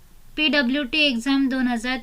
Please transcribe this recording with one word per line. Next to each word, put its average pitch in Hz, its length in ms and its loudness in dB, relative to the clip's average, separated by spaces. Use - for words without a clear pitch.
पीडब्ल्यूटी 294 600 0
एक्झाम 277 520 2
दोन 254 180 0
हजार 247 360 -2